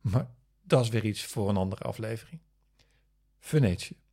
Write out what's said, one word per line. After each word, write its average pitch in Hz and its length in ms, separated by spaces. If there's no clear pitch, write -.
Maar 127 300
dat 131 220
is 113 40
weer 110 160
iets 104 200
voor 101 240
een 101 80
andere 95 260
aflevering. 113 580
Venetië. - 580